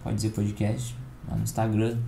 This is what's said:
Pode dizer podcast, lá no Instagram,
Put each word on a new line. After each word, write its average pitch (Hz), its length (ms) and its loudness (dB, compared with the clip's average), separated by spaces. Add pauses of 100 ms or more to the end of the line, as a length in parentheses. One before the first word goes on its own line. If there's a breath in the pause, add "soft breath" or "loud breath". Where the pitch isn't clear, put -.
Pode 110 140 0
dizer 107 120 2
podcast, 107 640 0 (320)
lá 107 80 -4
no 110 80 0
Instagram, 113 520 2 (120)